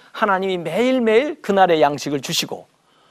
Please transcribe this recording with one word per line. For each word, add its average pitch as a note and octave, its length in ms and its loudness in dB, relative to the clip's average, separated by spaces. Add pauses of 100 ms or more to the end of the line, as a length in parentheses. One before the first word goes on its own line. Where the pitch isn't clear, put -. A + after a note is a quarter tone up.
(120)
하나님이 F#3+ 480 -2
매일매일 A#3 840 0
그날의 F#3 400 4
양식을 C#3+ 400 0
주시고 - 460 -8 (420)